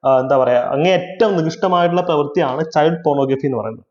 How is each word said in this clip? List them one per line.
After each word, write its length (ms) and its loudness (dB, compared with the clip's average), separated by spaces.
ആ, 140 4
എന്താ 180 2
പറയാ, 220 2
അങ്ങേയറ്റം 760 0
നികൃഷ്ടമായിട്ടുള്ള 640 0
പ്രവൃത്തിയാണ് 640 -2
ചൈൽഡ് 400 0
പോർണോഗ്രാഫി 420 0
എന്ന് 120 -2
പറയുന്നത്. 320 -10